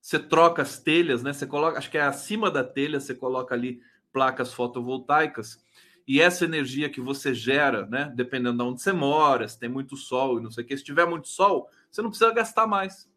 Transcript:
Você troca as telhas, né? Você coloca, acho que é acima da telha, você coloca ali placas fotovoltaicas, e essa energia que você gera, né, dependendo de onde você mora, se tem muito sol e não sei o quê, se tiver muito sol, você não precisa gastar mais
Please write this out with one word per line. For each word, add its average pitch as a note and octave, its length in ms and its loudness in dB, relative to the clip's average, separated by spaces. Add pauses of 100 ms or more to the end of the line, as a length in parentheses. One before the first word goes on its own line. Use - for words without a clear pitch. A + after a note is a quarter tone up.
Você - 180 -2
troca E3 420 6
as - 180 -4
telhas, D#3 440 2
né? C#3+ 80 -4
Você C#3+ 160 -8
coloca, D3 300 0
acho - 140 -10
que D#3+ 60 -2
é D3 40 2
acima F#3 500 0
da C#3 120 0
telha, C#3+ 360 -2
você C3 160 -8
coloca B2+ 400 -4
ali B2 260 -4 (300)
placas C3 420 0
fotovoltaicas, B2+ 1080 -2 (420)
e C3+ 140 2
essa F3 240 6
energia D3 460 -2
que C3+ 100 -10
você C3+ 340 -4
gera, A#2+ 520 0
né, C3 280 -6
dependendo B2 440 -2
de B2 120 -2
onde C3+ 120 -8
você G3 100 0
mora, C#3+ 560 2
se - 100 -16
tem A#2+ 120 -8
muito C3+ 260 -8
sol B2+ 420 -2
e A2+ 60 -6
não A2 80 -12
sei A#2+ 140 -10
o - 20 -20
quê, C#3 80 -6
se C3+ 80 -14
tiver D#3 220 2
muito E3 240 -6
sol, F3+ 400 2 (200)
você - 120 -6
não A#3 80 -2
precisa A3+ 240 4
gastar A3 340 2
mais G3 500 -4